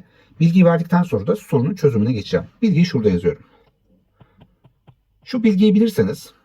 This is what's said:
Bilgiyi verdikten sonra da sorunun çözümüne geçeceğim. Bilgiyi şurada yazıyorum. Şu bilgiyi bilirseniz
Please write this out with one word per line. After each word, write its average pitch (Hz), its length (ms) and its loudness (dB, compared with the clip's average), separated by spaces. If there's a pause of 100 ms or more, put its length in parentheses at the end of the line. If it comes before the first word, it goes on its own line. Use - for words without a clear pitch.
(400)
Bilgiyi 170 240 4
verdikten 170 380 2
sonra 104 240 -4
da 185 100 -2
sorunun 147 380 -2
çözümüne 117 380 0
geçeceğim. 92 340 -6 (160)
Bilgiyi 180 220 2
şurada 110 260 0
yazıyorum. 87 320 -2 (1800)
Şu 240 180 -6
bilgiyi 214 320 2
bilirseniz - 580 -2 (120)